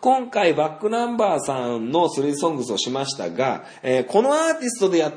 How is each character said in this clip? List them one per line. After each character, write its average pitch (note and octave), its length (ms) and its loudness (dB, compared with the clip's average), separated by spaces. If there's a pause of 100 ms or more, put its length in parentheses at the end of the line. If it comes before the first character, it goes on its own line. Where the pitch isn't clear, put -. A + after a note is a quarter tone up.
今 B3+ 300 2
回 F#3+ 220 2
バ D3+ 180 0
ッ D3+ 80 -14
ク G#3 120 -2
ナ A#3 160 -2
ン A#3+ 100 -4
バ G3+ 200 2
ー C#3 40 -2
さ B2 360 -4
ん A#2 160 -4
の E3 160 4
ス - 120 -2
リ C#3+ 100 0
ー C#3+ 40 -2
ソ E3 160 0
ン D#3 60 -4
グ B2 80 -4
ス A2 80 -4
を G2 40 0
し G#2+ 140 -4
ま C3+ 160 -2
し - 100 -6
た F2+ 140 -6
が、 A#2+ 360 -2 (160)
え C3 180 2
ー、 B2+ 60 -2
こ G3+ 160 4
の C4+ 120 2
ア D#4+ 140 2
ー D#4+ 100 0
テ C4+ 60 -6
ィ B3 40 -2
ス A3+ 120 -6
ト F#3+ 100 4
で E3+ 80 2
や D#3 120 2
っ - 60 -14